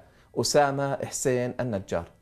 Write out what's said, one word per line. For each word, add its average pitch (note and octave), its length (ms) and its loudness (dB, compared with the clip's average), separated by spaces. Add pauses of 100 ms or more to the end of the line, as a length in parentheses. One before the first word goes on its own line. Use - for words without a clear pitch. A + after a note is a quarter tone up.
(400)
أسامة C#3 640 2
حسين B2 560 0
النجار. F#2+ 440 -2 (180)